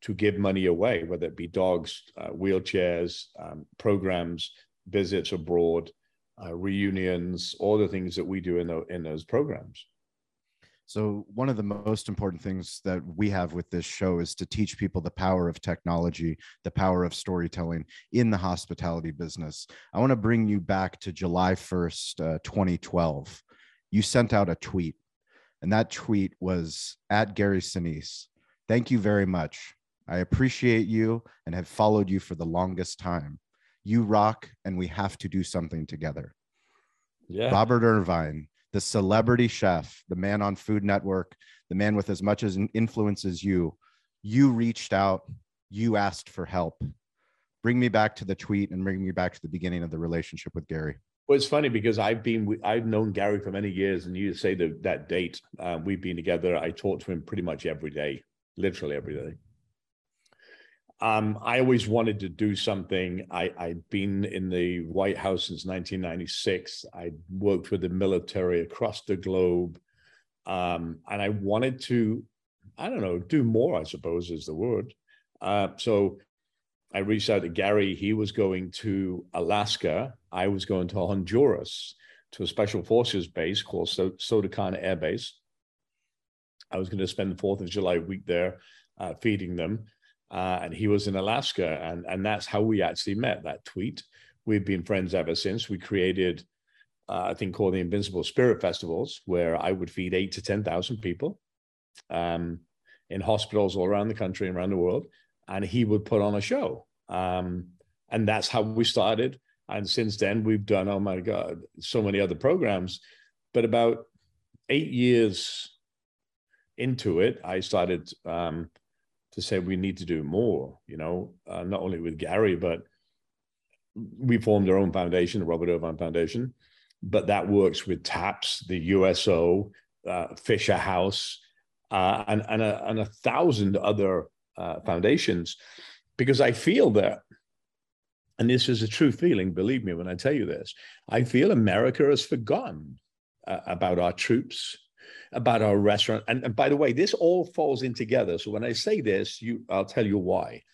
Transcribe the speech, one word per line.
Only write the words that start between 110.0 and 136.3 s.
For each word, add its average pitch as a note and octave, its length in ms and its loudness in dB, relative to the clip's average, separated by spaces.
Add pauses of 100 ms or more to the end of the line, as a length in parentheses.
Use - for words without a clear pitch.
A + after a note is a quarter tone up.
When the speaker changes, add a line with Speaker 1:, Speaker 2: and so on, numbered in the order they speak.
Speaker 1:
then, G#2+ 260 0
we've G#2+ 220 2
done, G2+ 240 2
oh G2 100 0
my F#2+ 200 -2
God, F2 420 -4 (180)
so - 220 -2
many G2 180 2
other F2+ 160 2
programs. G#2+ 640 0 (540)
But A#2 100 4
about A#2 440 4 (640)
eight D3 200 2
years A#2+ 880 2 (1000)
into A#2+ 420 0
it, A2 240 4
I F#2 160 -4
started, F2+ 520 0 (140)
um, E2 460 -4 (600)
to - 100 -10
say F#2+ 180 -2
we F#2 160 -2
need F#2 220 -2
to F2+ 80 -10
do D#2+ 180 -2
more, D#2+ 640 -2
you - 80 -14
know, E2+ 380 -6 (120)
uh, F2+ 160 -10
not F#2 200 -4
only F2+ 180 -4
with E2 180 -6
Gary, F2+ 380 2
but E2+ 280 -2 (1300)
we A#2+ 200 4
formed G#2 320 4
our F#2 80 6
own F#2+ 160 2
foundation, F2+ 480 0
the E2+ 40 -4
Robert E2+ 220 0
Irvine E2 300 -2
Foundation, E2+ 560 -2 (500)
but F#2+ 240 0
that G2 180 2
works G2 400 4
with F2+ 160 -2
taps, - 680 -4
the F#2 80 -2
U F#2 280 4
S F#2 220 2
O, F2+ 460 4 (340)
uh, F2+ 280 -4
Fisher G2+ 420 2
House, F#2+ 640 -2 (500)
uh, G2 380 2
and, G#2+ 180 2
and, A2+ 140 0
a, G#2 280 0
and A2 100 0
a G#2+ 60 0
thousand A#2 680 2
other, G2 520 2 (300)
uh, E2+ 280 -6
foundations, F2+ 720 2 (580)
because B2+ 240 4